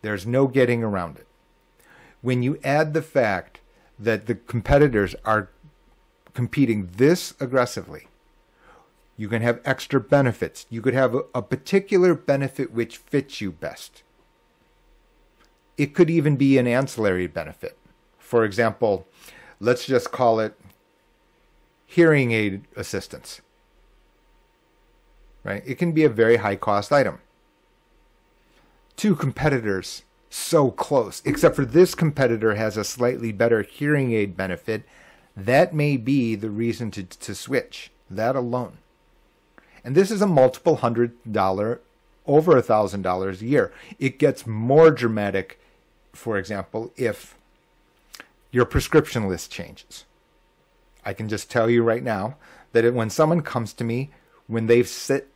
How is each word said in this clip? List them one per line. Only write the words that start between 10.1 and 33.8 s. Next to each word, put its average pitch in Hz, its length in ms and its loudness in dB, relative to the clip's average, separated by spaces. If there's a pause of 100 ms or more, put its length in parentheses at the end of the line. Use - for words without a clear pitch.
You 113 140 -12
could 127 120 0
have 131 200 2
a, 123 80 -2 (100)
a 123 100 -6
particular 185 720 0
benefit 139 580 -4
which 113 240 -6
fits - 440 -6
you 98 120 -8
best. - 500 -16 (1800)
It 147 160 -4
could 165 160 4
even 156 240 2
be 135 240 4
an 123 80 2
ancillary 107 600 0
benefit. 78 500 -12 (400)
For 113 260 0
example, 104 640 -2 (540)
let's 120 260 0
just 127 240 0
call 113 300 2
it 107 180 -6 (1300)
hearing 151 460 4
aid 104 320 -2 (100)
assistance. - 680 -12 (2000)
Right? 101 200 -8
It 131 120 -8
can 170 160 -2
be 156 100 2
a 151 60 6
very 113 300 4
high 101 180 -2
cost 101 360 -2
item. 127 280 0 (1800)
Two 208 180 0
competitors 123 880 -4 (260)
so 143 440 0
close, - 520 -4
except 147 300 2
for 139 100 0
this 156 300 4
competitor 117 640 0
has 107 200 -4
a 107 60 -4
slightly 120 480 -4
better 110 320 2
hearing 143 500 -2